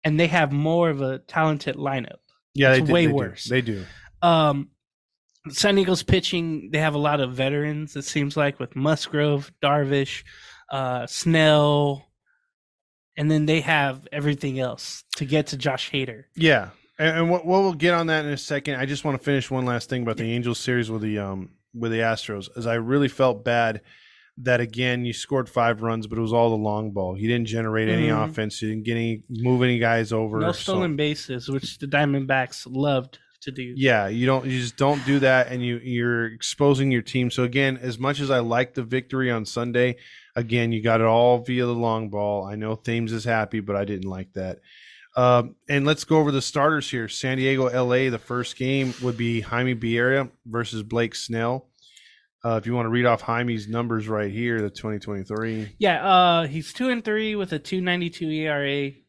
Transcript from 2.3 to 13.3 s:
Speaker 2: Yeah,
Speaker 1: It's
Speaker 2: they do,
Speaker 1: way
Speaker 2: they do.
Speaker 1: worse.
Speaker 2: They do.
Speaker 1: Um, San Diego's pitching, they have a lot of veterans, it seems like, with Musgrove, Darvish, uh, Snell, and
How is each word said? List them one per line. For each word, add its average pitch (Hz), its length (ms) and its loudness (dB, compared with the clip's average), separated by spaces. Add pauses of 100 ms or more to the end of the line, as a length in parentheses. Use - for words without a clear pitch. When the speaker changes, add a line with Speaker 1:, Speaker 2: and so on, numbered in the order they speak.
Speaker 2:
Yeah, 139 180 6
Speaker 1:
It's 131 80 6
Speaker 2:
they 151 60 2
do, 143 60 4
Speaker 1:
way 170 140 6
Speaker 2:
they 147 60 4
do. 143 40 0
Speaker 1:
worse. 120 280 -4
Speaker 2:
They 127 160 2
do. 107 240 -6 (360)
Speaker 1:
Um, 156 500 4 (800)
San 196 260 2
Diego's 185 260 2
pitching, 165 720 0
they 151 60 0
have 156 160 2
a 147 40 -2
lot 147 220 2
of 127 140 -2
veterans, 147 640 -4
it 139 60 -8
seems 143 340 -2
like, 143 240 0
with 123 160 -8
Musgrove, 147 760 0 (100)
Darvish, 139 600 0 (460)
uh, 127 360 -4
Snell, 147 1000 4 (1080)
and 151 140 0